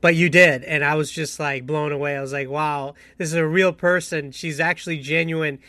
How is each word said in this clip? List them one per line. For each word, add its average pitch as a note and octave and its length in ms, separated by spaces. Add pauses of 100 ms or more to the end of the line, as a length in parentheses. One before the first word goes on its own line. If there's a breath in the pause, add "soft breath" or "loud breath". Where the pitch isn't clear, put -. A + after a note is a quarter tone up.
But E3+ 140
you E3+ 140
did, D#3 340
and D3+ 200
I D3 120
was D#3 160
just, - 280
like, C#3 280
blown D3+ 240
away. C#3+ 260
I C#3 40
was C3+ 120
like, C#3 160
"Wow, C#3+ 460 (240 loud breath)
this F3 80
is D#3 80
a E3 100
real F3+ 260
person. E3+ 600
She's D3+ 280
actually E3 380
genuine. D#3 720